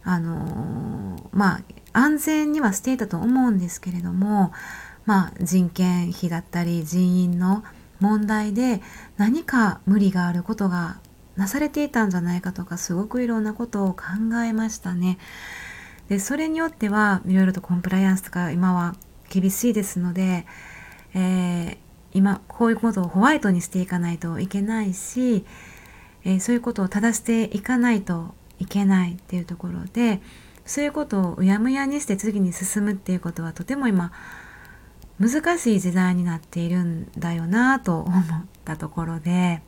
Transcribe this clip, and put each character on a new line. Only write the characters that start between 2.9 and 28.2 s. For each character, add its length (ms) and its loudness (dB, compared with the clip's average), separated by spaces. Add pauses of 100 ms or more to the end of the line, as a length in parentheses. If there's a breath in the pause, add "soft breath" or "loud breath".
い 40 -2
た 100 -4
と 100 -4
思 300 2
う 40 2
ん 60 2
で 100 -2
す 140 -10
け 100 -8
れ 80 -4
ど 140 -4
も、 400 2 (520 loud breath)
ま 220 4
あ、 140 -14
人 280 2
件 420 0
費 180 -4
だ 100 -4
っ 100 -10
た 140 -2
り、 220 -2
人 380 2
員 160 2
の 240 2 (360 loud breath)
問 280 2
題 260 0
で 280 2 (360 loud breath)
何 260 2
か 420 2
無 120 6
理 140 6
が 160 0
あ 60 -2
る 100 -2
こ 120 -4
と 140 0
が 300 -4 (360)
な 120 0
さ 120 -4
れ 100 0
て 140 -2
い 60 -2
た 160 2
ん 40 0
じ 80 0
ゃ 40 0
な 160 -2
い 40 -4
か 100 -6
と 140 -8
か、 120 -10
す 160 -6
ご 120 -2
く 180 -4
い 40 -2
ろ 120 0
ん 40 0
な 100 -2
こ 140 -8
と 180 -2
を 80 0
考 100 -12 (420)
え 80 -2
ま 160 -2
し 80 -10
た 160 -6
ね。 240 0 (920 loud breath)
で、 100 2
そ 180 -4
れ 120 0
に 100 0
よ 80 0
っ 40 -4
て 180 -4
は、 360 2
い 80 2
ろ 100 6
い 40 6
ろ 60 2
と 80 -4
コ 120 -2
ン 80 0
プ 80 -4
ラ 100 2
イ 60 4
ア 80 6
ン 40 2
ス 40 -2
と 100 -14
か 200 -4
今 220 2
は 220 0 (340)
厳 200 2
し 220 0
い 20 2
で 100 0
す 160 -4
の 140 -2
で、 320 0 (680 loud breath)
え 60 -2
ー、 580 0 (360)
今 340 4
こ 200 2
う 40 6
い 20 4
う 40 0
こ 160 2
と 80 0
を 60 0
ホ 140 2
ワ 120 8
イ 80 2
ト 100 4
に 100 4
し 60 -8
て 140 -2
い 60 -2
か 120 -2
な 120 -2
い 60 -4
と 220 -4
い 80 -2
け 140 -4
な 220 -2
い 100 -2
し、 520 0 (760 loud breath)
え 120 2
ー、 40 2
そ 120 -2
う 40 4
い 40 2
う 20 -6
こ 120 -4
と 100 0
を 40 0
正 300 2
し 40 -6
て 340 0
い 60 -2
か 160 0
な 160 4
い 80 2
と 320 -4 (260)